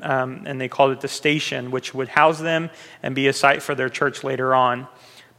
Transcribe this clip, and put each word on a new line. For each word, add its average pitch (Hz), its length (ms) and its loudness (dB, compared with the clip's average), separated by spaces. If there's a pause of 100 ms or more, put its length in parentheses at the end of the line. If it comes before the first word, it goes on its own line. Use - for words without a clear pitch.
um, 131 440 -4
and 139 140 -8
they 127 80 -4
called 135 240 4
it 127 100 -6
the 139 60 -6
station, 139 640 -2
which 127 220 -6
would 131 160 -4
house 156 300 4
them 165 300 -2 (320)
and 135 140 -4
be 135 140 2
a 135 40 4
site 139 300 4
for 147 100 -4
their 131 160 -2
church 131 340 -4
later 131 300 -2
on. 127 340 2 (520)